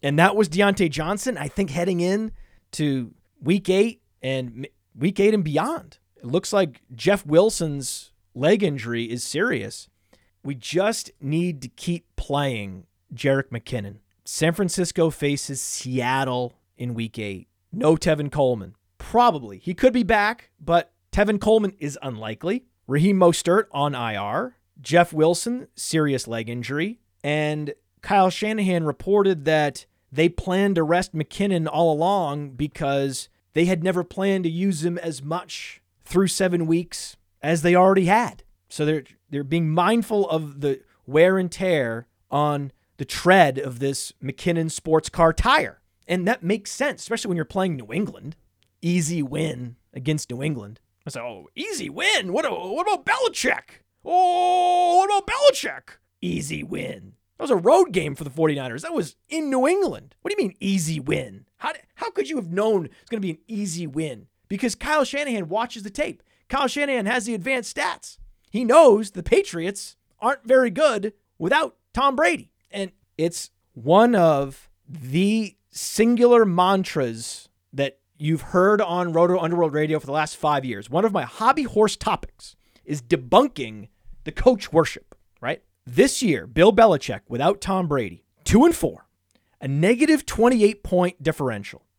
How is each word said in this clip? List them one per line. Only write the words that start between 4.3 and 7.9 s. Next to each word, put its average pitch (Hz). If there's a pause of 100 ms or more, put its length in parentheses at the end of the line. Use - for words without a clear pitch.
m-, - (240)
week 165
eight 208
and 202
beyond. 156 (200)
It -
looks 156
like 185 (120)
Jeff 190
Wilson's 151 (240)